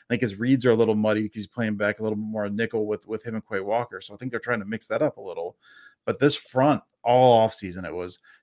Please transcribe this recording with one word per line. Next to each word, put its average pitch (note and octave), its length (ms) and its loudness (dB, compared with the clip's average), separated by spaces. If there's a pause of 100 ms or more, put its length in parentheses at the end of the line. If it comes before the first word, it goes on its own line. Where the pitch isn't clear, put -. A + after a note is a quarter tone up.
I - 40 2
think B2 100 0
his G2+ 160 -4
reads B2 260 2
are B2 60 6
a A2 40 6
little A2 200 4
muddy G#2+ 260 2
because G#2+ 140 -6
he's G#2 120 -8
playing A2 280 -4
back G#2 240 -2
a A2 40 -6
little A2 140 -2
more G#2+ 320 -6
nickel G#2+ 380 -2
with, G#2+ 200 -4
with G#2+ 160 -8
him A2+ 120 -8
and G#2+ 120 -8
Quay G2 120 -4
Walker. G2+ 420 -4
So G#2 140 -16
I - 20 -20
think B2+ 140 -10
they're A#2 80 -6
trying A#2 220 -4
to F#2+ 40 -10
mix G#2+ 220 -8
that A2+ 160 0
up D3 140 -2
a - 40 -16
little. F2 360 -10 (460)
But - 140 -4
this C#3 180 2
front, C3 460 0 (220)
all A#2+ 440 6
offseason, F#2 380 -8
it D2+ 80 -8
was, F2+ 240 -8 (260)